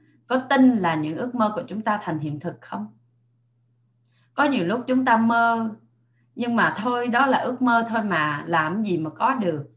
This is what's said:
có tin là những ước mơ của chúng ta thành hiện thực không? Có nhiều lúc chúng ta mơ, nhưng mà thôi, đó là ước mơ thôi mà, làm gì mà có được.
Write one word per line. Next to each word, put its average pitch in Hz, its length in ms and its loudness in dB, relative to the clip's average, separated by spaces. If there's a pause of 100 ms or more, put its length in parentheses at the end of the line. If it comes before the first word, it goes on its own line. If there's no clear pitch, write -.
(280)
có 254 100 0
tin 262 400 4
là 170 160 0
những 156 220 -2
ước 247 180 -6
mơ 220 200 2
của 170 120 -4
chúng 208 160 -8
ta 208 200 0
thành 160 160 -4
hiện 147 220 -6
thực - 200 -8
không? 208 260 -10 (1500)
Có 277 100 2
nhiều 240 220 2
lúc 240 200 -2
chúng 254 180 2
ta 240 120 4
mơ, 233 540 2 (640)
nhưng 233 220 -2
mà 165 200 2
thôi, 240 320 -2
đó 240 180 2
là 262 120 2
ước 254 240 -6
mơ 233 260 2
thôi 220 140 -2
mà, 151 440 -2
làm 165 360 0
gì 185 160 -2
mà 156 120 -6
có 240 240 -2
được. 170 420 -4